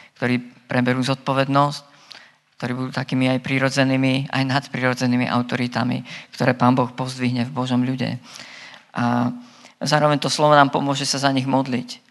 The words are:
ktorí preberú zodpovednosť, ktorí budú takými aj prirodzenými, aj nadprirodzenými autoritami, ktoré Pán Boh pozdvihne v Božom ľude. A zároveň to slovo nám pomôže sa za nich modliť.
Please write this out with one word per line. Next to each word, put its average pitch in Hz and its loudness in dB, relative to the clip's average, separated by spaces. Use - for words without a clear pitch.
ktorí 123 0
preberú 127 0
zodpovednosť, 139 0
ktorí 123 -6
budú 131 -6
takými 131 0
aj 131 0
prirodzenými, 131 0
aj 135 2
nadprirodzenými 127 0
autoritami, 123 -2
ktoré 123 0
Pán 123 4
Boh 127 0
pozdvihne 127 -4
v - -12
Božom 123 0
ľude. 123 -4
A 120 0
zároveň 147 2
to 143 -4
slovo 147 4
nám 139 6
pomôže 139 0
sa 135 -2
za 139 2
nich 131 0
modliť. 131 -2